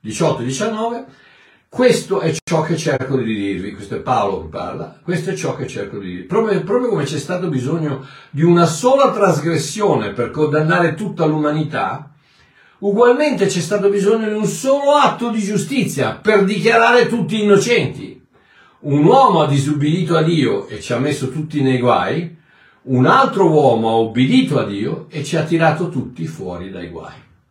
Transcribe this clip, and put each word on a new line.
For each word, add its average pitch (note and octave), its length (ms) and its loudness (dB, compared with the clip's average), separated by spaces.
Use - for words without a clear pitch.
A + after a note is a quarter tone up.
Diciotto A#2 400 -2
e A#2+ 40 -6
diciannove, A3 600 -4
questo G3 500 2
è D#3 240 -2
ciò D#3+ 180 0
che D#3+ 140 -2
cerco C3+ 400 -4
di A2 180 -2
dirvi, G2+ 400 -6
questo G#2 220 -12
è - 40 -8
Paolo G2+ 420 -2
che E2 80 -14
parla, - 520 -12
questo F3 280 -4
è F3 40 -4
ciò - 220 -6
che B2+ 100 -8
cerco G2+ 320 -10
di F#2+ 100 -10
dirvi. F2+ 160 -10
Proprio, G#3 400 0
proprio A#3+ 260 0
come D#3+ 160 0
c'è D3+ 120 -6
stato F3+ 300 -4
bisogno C#3+ 580 -4
di C#3+ 140 -2
una E3+ 220 6
sola C4 460 2
trasgressione E3 1000 0
per - 200 -4
condannare D#3 600 2
tutta E3 320 -4
l'umanità, D3+ 880 -2
ugualmente A#3+ 680 4
c'è F3 160 0
stato G3 260 0
bisogno G#3 400 2
di G#3+ 80 -2
un G#3+ 100 -2
solo C#4 460 0
atto C4 380 2
di G#3+ 120 -2
giustizia F#3 800 -2
per G#3 220 4
dichiarare A3+ 640 4
tutti G#3 340 -2
innocenti. G3+ 720 2
Un D3 180 2
uomo G3+ 380 6
ha D3 60 2
disubbidito D3 680 0
a D#3+ 60 4
Dio C#3+ 460 0
e G2+ 120 -14
ci - 140 -6
ha A#2 60 -2
messo C3+ 320 -2
tutti D3+ 320 -4
nei B2+ 160 2
guai, C3+ 580 -2
un B2+ 240 2
altro G3 420 4
uomo A#2+ 400 4
ha A2 40 0
obbedito C3 680 2
a - 40 0
Dio G2+ 460 -6
e D3+ 140 -8
ci E3+ 140 -4
ha D3 60 0
tirato D#3+ 460 0
tutti - 380 -8
fuori F2+ 420 -12
dai F2+ 200 -12
guai. - 260 -16